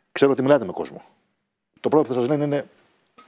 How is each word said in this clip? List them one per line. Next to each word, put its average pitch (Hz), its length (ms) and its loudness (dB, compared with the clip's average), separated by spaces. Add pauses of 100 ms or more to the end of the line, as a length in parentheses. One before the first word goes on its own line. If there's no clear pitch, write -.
(120)
Ξέρω 139 200 2
ότι 131 100 0
μιλάτε 135 220 4
με 82 80 -8
κόσμο. - 320 -12 (760)
Το - 80 -2
πρώτο 147 200 2
που 131 60 -6
θα 123 60 -2
σας 120 80 0
λένε 147 160 -2
είναι 143 220 -4 (600)